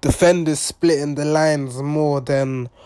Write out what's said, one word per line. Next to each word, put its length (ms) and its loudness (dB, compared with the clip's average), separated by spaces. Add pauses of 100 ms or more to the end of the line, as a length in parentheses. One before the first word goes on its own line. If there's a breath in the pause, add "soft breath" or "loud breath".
defenders 580 2
splitting 560 0
the 100 -4
lines 560 0
more 400 -2
than 480 -2 (180 loud breath)